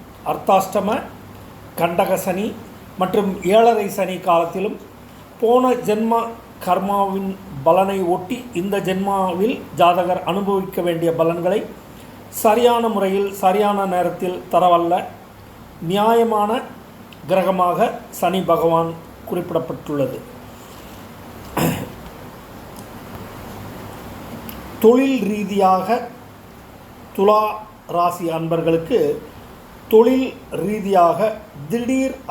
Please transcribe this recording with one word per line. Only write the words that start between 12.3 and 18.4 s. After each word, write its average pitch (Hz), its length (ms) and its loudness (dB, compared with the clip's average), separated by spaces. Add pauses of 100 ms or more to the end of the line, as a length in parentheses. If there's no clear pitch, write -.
சரியான 233 540 4
முறையில் 196 340 0 (140)
சரியான 196 500 2
நேரத்தில் 180 420 -2 (180)
தரவல்ல 170 460 4 (920)
நியாயமான 214 600 2 (800)
கிரகமாக 185 600 2 (300)
சனி 185 220 0 (100)